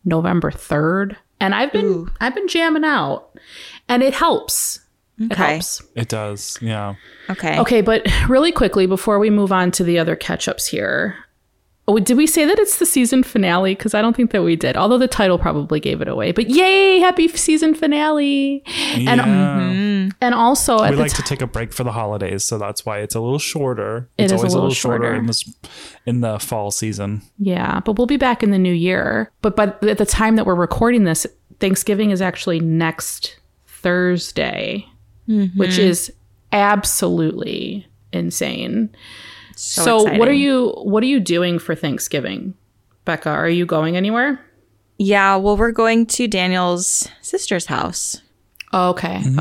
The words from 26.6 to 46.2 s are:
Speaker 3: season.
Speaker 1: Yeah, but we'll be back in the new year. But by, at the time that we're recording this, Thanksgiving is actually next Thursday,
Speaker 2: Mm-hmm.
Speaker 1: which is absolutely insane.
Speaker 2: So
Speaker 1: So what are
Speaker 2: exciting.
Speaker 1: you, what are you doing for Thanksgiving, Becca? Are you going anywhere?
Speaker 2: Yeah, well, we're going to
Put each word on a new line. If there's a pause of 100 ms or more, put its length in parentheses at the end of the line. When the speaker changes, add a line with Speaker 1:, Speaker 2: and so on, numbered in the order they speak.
Speaker 3:
season. (180)
Speaker 1:
Yeah,
but
we'll
be
back
in
the
new
year. (100)
But
by, (140)
at
the
time
that
we're
recording
this, (340)
Thanksgiving
is
actually
next (300)
Thursday, (400)
Speaker 2:
Mm-hmm.
Speaker 1:
which
is (380)
absolutely (260)
insane. (640)
Speaker 2:
So
Speaker 1:
So
what
are
Speaker 2:
exciting.
Speaker 1:
you, (140)
what
are
you
doing
for
Thanksgiving, (520)
Becca?
Are
you
going
anywhere? (600)
Speaker 2:
Yeah,
well,
we're
going
to